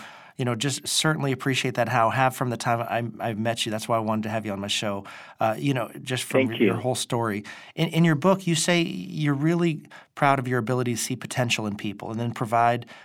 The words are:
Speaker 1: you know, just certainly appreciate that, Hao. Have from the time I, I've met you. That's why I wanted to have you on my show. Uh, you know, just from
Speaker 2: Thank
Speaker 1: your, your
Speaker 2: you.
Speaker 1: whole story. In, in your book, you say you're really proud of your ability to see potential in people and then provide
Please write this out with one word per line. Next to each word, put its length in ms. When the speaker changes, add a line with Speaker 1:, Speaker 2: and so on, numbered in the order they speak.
Speaker 1:
you 80
know, 100
just 320
certainly 460
appreciate 420
that, 140
Hao. 220
Have 260
from 140
the 60
time 260
I, 460
I've 80
met 300
you. 60
That's 160
why 80
I 20
wanted 240
to 60
have 180
you 60
on 80
my 80
show. 340
Uh, 180
you 160
know, 160
just 200
from 240
Speaker 2:
Thank 140
Speaker 1:
your, 80
your 80
Speaker 2:
you. 60
Speaker 1:
whole 120
story. 480
In, 140
in 160
your 100
book, 320
you 80
say 260
you're 540
really 480
proud 240
of 80
your 140
ability 340
to 60
see 160
potential 500
in 100
people 360
and 80
then 100
provide 560